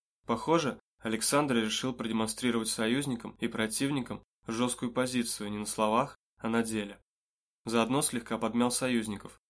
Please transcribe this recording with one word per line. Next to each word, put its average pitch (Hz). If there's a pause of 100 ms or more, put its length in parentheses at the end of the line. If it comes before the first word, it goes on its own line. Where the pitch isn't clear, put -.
(260)
Похоже, 143 (240)
Александр 127
решил 117
продемонстрировать 113
союзникам 120
и 127
противникам 117 (260)
жесткую 120
позицию 123
не 104
на 104
словах, 110 (220)
а 113
на 117
деле. 107 (640)
Заодно 117
слегка 117
подмял 113
союзников. 113 (100)